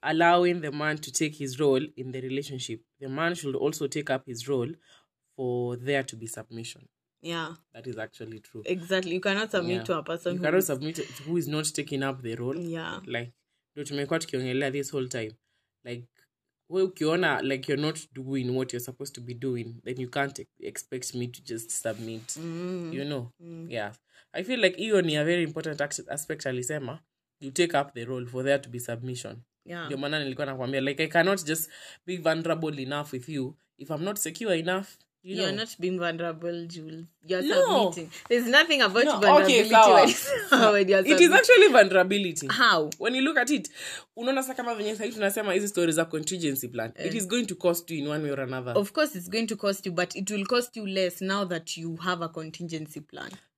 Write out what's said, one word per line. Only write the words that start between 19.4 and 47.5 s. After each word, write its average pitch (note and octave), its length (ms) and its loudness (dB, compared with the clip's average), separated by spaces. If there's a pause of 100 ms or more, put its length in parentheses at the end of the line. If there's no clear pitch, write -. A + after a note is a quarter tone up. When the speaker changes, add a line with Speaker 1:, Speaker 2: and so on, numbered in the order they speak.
Speaker 1:
then B2+ 180 -8
you B2 80 -8
can't C#3 300 -4
e-, - 80 -14 (120)
expect - 560 -12
me B2 120 -4
to B2 180 -14
just A2+ 260 -10
submit. A2+ 680 -8
Speaker 2:
Mm. E3+ 560 -8
Speaker 1:
You C3+ 120 -6
know? C3 340 -8
Speaker 2:
Mm. E3+ 320 -16
Speaker 1:
Yeah. G#2+ 220 -6 (400)
I F3+ 100 -8
feel A#3+ 160 -4
like A3 180 2
hiyo G#3 240 2
ni D#3+ 160 0
a D3 80 0
very F3 180 2
important D#3 380 -6
act-, - 280 -8
aspect D3+ 360 -8
alisema. C3 540 -6 (400)
You C3+ 120 -12
take E3+ 260 0
up C#3+ 160 -2
the A#2 120 -10
role B2+ 200 -8
for B2+ 180 -6
there C#3 160 2
to C3+ 100 -14
be A#2+ 100 -12
submission. A#2+ 580 -10 (280)
Speaker 2:
Yeah. E3+ 200 -12
Speaker 1:
Ndio D3 120 -8
maana C#3+ 220 -4
nilikuwa C#3+ 260 -6
nakwambia, C3 360 -4
like, C#3 220 -2
I D#3+ 40 -2
cannot E3+ 380 2
just D#3+ 240 -4 (360)
be F3+ 120 -6
vulnerable D#3+ 640 -2
enough C#3+ 320 -6
with B2+ 160 -10
you C#3+ 260 -6 (220)
if - 140 -18
I'm D#3 120 -4
not G3+ 140 -4
secure E3+ 420 -2
enough. F#3 280 -2 (380)
You F#3 120 -10
Speaker 2:
You're F#3+ 160 0
Speaker 1:
know? G#3 100 -6
Speaker 2:
not - 160 -12
being F#3 200 -2
vulnerable, E3+ 680 -6
Jules. D#3+ 380 -14 (200)
You're F#3 220 -2
Speaker 1:
No. D4+ 460 4
Speaker 2:
submitting. E3 160 -10 (180)
There's A#3+ 180 2
nothing C#4+ 360 6
about A3 240 4
Speaker 1:
No, D4 100 4
okay, C#4 480 8
Speaker 2:
vulnerability A3 60 2
Speaker 1:
sawa. G#3 360 12 (460)
Speaker 2:
when, A3+ 220 8
<laughs> - 0 -
when G3 160 4
you're F#3+ 100 8
Speaker 1:
It F#3 80 2
is D4 40 6
Speaker 2:
submitting. E4+ 220 10
Speaker 1:
actually A#4 360 10
vulnerability. F#3+ 760 6
Speaker 2:
How? F3+ 500 4
Speaker 1:
When B3 180 -2
you C4 60 2
look D4 160 2
at B3 120 2
it, C#4 200 0 (480)
unaona C4 260 0
sasa C4 100 -8
kama A#3+ 220 -4
venye G#3+ 160 -4
sasa A3 120 -6
hivi G3 120 -6
tunasema G3+ 380 -2
hizi G3+ 140 0
stories E3+ 280 2
za D#3+ 100 2
contingency D#3 600 -4
plan. A#2 280 -6
Speaker 2:
Eh. - 120 -10
Speaker 1:
It D#3+ 60 -4
is G#3 140 -4
going A3+ 180 0
to F#3+ 100 -8